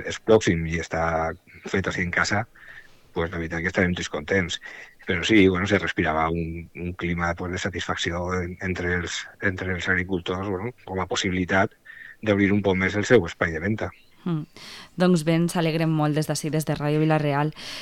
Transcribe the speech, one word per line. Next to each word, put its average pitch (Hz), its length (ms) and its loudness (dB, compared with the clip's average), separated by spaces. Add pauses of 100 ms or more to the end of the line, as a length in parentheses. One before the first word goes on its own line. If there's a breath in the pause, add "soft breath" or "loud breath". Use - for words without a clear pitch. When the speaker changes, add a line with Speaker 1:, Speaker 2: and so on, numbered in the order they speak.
Speaker 1:
és - 180 -8
pròxim 92 420 4
i 82 140 -2
està 82 520 -2 (360)
fet 95 180 0
així 90 140 -4
en 87 100 -2
casa, 104 360 0 (680 loud breath)
pues, 85 180 -2
la 90 60 -8
veritat 82 240 -4
que 87 80 -4
estarem 90 260 2
tots 85 140 -6
contents. 80 520 -2 (460 loud breath)
Però 87 180 -2
sí, 98 240 8
bueno, 92 180 4
se 98 120 4
respirava 80 520 0
un, 82 460 -4
un 87 180 -6
clima, 87 400 -2
pues, 90 180 -6
de 90 60 -4
satisfacció 87 640 -4 (180)
en, 90 220 -6
entre 90 320 -2
els, 85 320 -6 (160)
entre 92 320 -4
els 87 140 -6
agricultors, 92 600 -2
bueno, 101 240 -6 (140)
com 95 140 -6
a 90 60 -4
possibilitat 95 680 0 (460 loud breath)
d'obrir 101 300 4
un 104 100 4
poc 95 160 2
més 95 180 0
el 101 80 0
seu 90 220 6
espai 85 260 -4
de 78 80 -6
venda. 101 300 -2 (340)
Speaker 2:
Mm. 160 200 -2 (580 loud breath)
Doncs 180 240 6
bé, 165 80 4
ens 170 240 2
alegrem 160 320 2
molt 151 240 2
des 156 140 0
d'ací, 147 260 -4
des 156 140 0
de 151 100 0
Ràdio 147 240 0
Vila-real. 151 500 2 (300 loud breath)